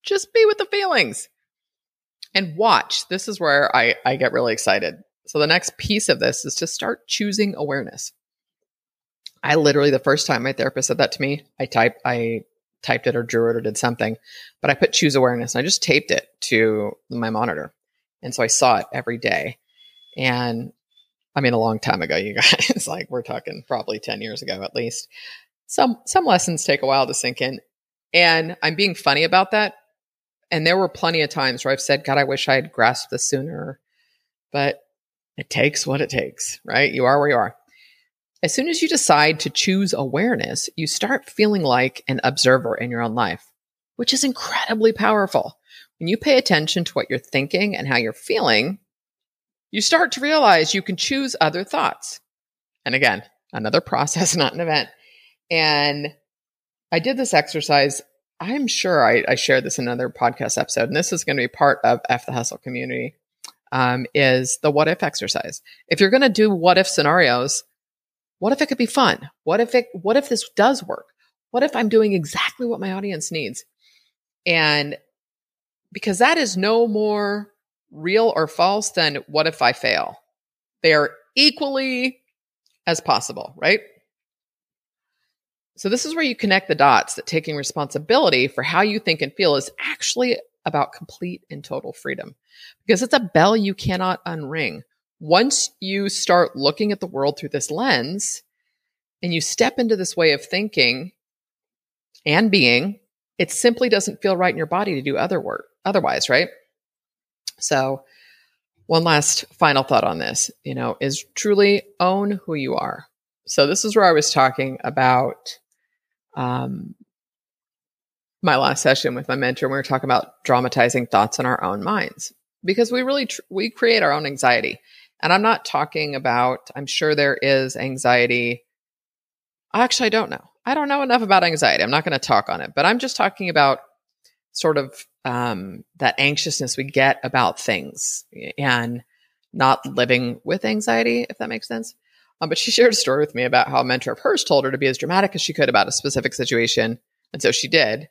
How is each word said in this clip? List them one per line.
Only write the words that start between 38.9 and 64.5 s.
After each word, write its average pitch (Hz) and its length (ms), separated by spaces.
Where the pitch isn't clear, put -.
to 147 100
choose 190 420
awareness, 151 840
you 160 100
start - 420
feeling 208 340
like 127 440
an 131 160
observer 127 540
in 120 140
your 117 100
own 113 140
life, 104 360
which 240 160
is 262 100
incredibly 226 680
powerful. 208 680
When 170 100
you 214 80
pay 277 200
attention 170 480
to - 80
what 120 160
you're 127 100
thinking 180 580
and 139 100
how 131 100
you're 113 160
feeling, 135 640
you 208 100
start 320 320
to 254 80
realize 240 540
you 196 80
can 185 140
choose 269 440
other 165 240
thoughts. - 560
And 127 100
again, 120 280
another 113 280
<laughs> - 0
process, 165 560
not - 180
an 165 60
event. 156 280
And 147 640
I 165 80
did 240 180
this 254 180
exercise. 147 680
I'm 247 260
sure 156 420
I, 117 200
I 127 80
shared 131 280
this - 140
in 123 80
another 123 240
podcast 120 480
episode, - 300
and 139 80
this 180 160
is 170 120
gonna 127 180
be 117 60
part 143 360
of 120 240
F 123 180
the - 60
Hustle 120 260
community, 127 560
um, 127 420
is 131 480